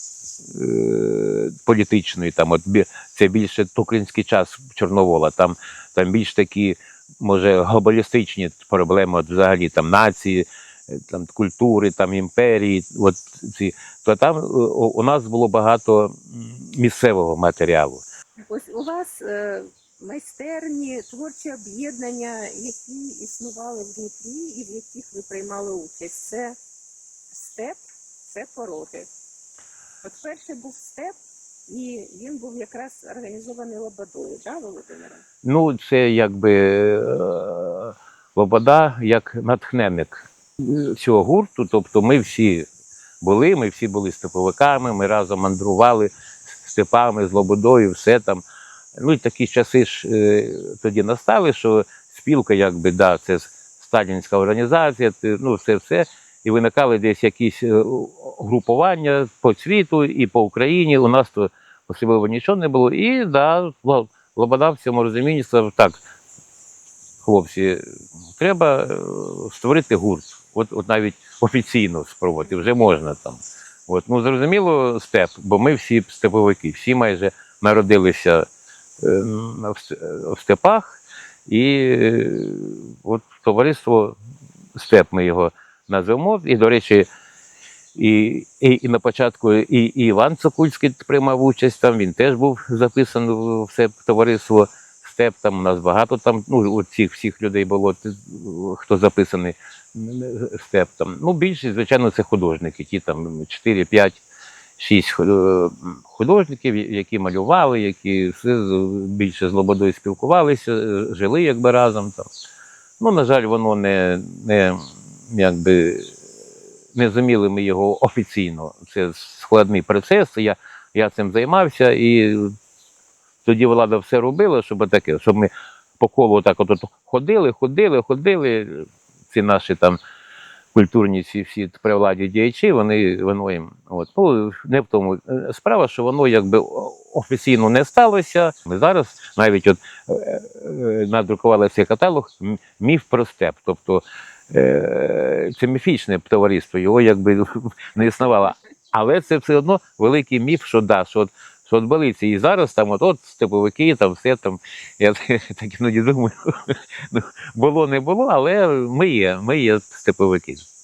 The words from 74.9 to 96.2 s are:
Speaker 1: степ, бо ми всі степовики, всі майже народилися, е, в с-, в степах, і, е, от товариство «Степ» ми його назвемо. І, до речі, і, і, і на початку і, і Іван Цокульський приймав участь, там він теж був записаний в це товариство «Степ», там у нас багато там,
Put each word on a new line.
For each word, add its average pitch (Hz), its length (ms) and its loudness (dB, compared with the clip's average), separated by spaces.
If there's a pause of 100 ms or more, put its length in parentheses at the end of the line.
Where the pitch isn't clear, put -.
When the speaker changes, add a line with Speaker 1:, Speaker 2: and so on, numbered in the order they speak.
Speaker 1:
степ, 92 380 0
бо 101 200 0
ми 139 160 2
всі 117 340 0
степовики, 101 640 0
всі 123 240 -2
майже 98 360 -2 (320)
народилися, 95 840 4 (560)
е, 95 200 2 (400)
в 104 160 -8
с-, - 180 -16 (360)
в - 80 -10
степах, - 640 0 (440)
і, 110 160 0 (180)
е, 117 640 0 (580)
от 110 180 -4 (220)
товариство 113 720 2 (600)
«Степ» - 340 4
ми 92 140 -2
його 87 280 0 (360)
назвемо. 123 560 -2
І, 135 120 0
до 110 120 6
речі, 107 380 4 (880)
і, 107 500 0 (140)
і, 127 220 4
і 127 60 -4
на 120 100 2
початку 117 540 0
і, 113 320 2
і 120 200 -2
Іван 113 320 2
Цокульський 151 580 -2 (120)
приймав 135 360 0
участь, 131 380 2
там 117 180 4
він 95 140 -2
теж 127 220 2
був 127 340 0
записаний 120 640 0
в 113 460 -4
це 117 120 2 (180)
товариство 110 600 4 (440)
«Степ», 117 300 0
там 98 160 -2
у 92 40 -4
нас 92 180 0
багато 101 380 0
там, 113 300 -2